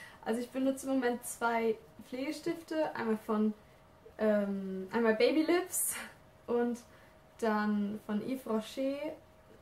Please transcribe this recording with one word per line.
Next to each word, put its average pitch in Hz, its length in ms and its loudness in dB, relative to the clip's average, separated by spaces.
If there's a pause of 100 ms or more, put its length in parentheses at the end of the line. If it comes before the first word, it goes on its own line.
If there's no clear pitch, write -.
(240)
Also 226 160 0
ich 240 100 -6
benutze 269 360 0
im 269 80 0
Moment 240 320 0
zwei 226 500 2 (320)
Pflegestifte, 311 840 -4
einmal 226 320 0
von, 214 260 2 (680)
ähm, 196 760 0
einmal 226 220 4
Babylips 311 840 2 (500)
und 240 320 0 (640)
dann 208 680 0
von 208 160 -2
Yves 262 240 -6
Rocher, 269 520 -2 (640)